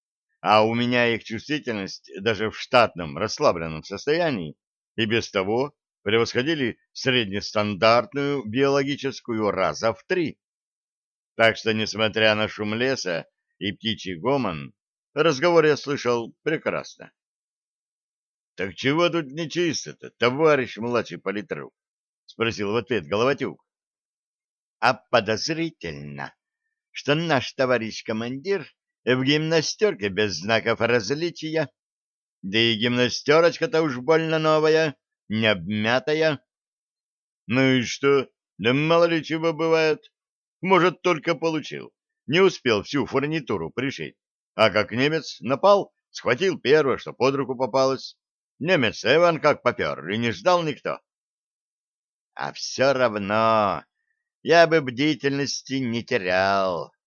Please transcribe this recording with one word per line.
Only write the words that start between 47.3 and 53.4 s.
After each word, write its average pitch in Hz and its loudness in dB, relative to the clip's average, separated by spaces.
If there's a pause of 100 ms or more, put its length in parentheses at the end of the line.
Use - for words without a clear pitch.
руку 131 -4
попалось. 131 -2 (420)
Немец 143 0
Эван 165 4
как 147 2
попёр, 78 -2
и 104 -2
не 117 0
ждал 170 0
никто». 123 -6 (1300)
«А 69 -6
всё - 0
равно 107 2 (580)